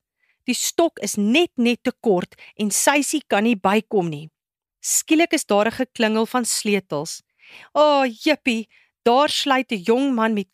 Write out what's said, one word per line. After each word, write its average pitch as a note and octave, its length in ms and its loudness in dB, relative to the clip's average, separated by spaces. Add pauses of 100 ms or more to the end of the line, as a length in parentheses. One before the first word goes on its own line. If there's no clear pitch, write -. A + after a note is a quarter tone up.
(460)
Die B3 100 -2
stok - 440 -2
is - 160 -6
net, A#3+ 420 0
net A#3 260 0
te B3+ 80 -2
kort - 440 -2 (200)
en G#3 160 -4
Sysie C#4+ 560 0
kan G3+ 160 0
nie A#3 120 2
bykom G3 540 0
nie. D#3 200 -12 (560)
Skielik - 480 0
is D#4 120 -2
daar G#3 220 2
'n A3+ 40 -2 (100)
geklingel A3 440 0
van B3 200 -2
sleutels. F#3+ 800 -4 (500)
"O, C#4+ 320 4
jippie, A#3 600 -2 (340)
daar C4 280 4
sluit C4 420 -2
'n F#3+ 180 -6
jong C4 240 2
man A3 200 0
met G3+ 200 -4